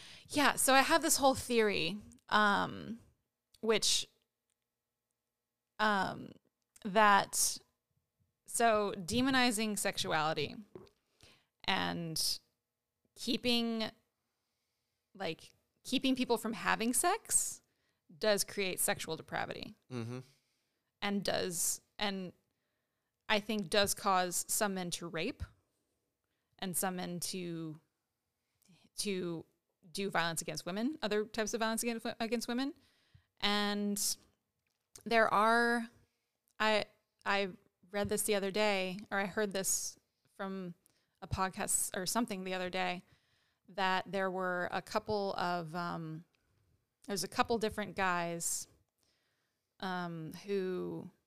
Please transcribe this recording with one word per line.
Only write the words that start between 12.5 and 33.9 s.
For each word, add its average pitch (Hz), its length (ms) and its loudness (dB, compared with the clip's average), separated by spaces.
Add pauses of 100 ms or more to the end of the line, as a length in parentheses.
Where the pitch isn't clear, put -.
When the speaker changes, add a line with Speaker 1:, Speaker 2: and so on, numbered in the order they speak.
Speaker 1:
keeping, 233 720 0 (1300)
like, 185 340 -6 (320)
keeping 262 320 2
people 240 220 0
from 226 160 -4
having 185 400 0
sex - 680 0 (580)
does 208 240 2
create 190 360 -4
sexual - 360 0
depravity. - 600 -6 (180)
Speaker 2:
Mm-hmm. 120 260 -6 (840)
Speaker 1:
And 202 200 -2
does, - 580 -2 (180)
and 190 320 -4 (960)
I 214 100 4
think 208 300 -4
does 202 240 4
cause 185 540 2
some 202 260 0
men 180 180 -4
to - 160 -6
rape 165 360 -4 (1160)
and 180 160 -6
some 185 200 0
men 175 240 -4
to, 165 560 -6 (1200)
to 175 460 -6 (480)
do 196 160 -4
violence 165 320 0
against 156 240 -8
women, 226 380 -4
other 214 220 0
types 214 280 -4
of 226 60 -2
violence 226 240 0
against, 233 220 -4 (140)
against 226 280 -2
women. 269 260 -2 (680)
And 208 600 2 (1040)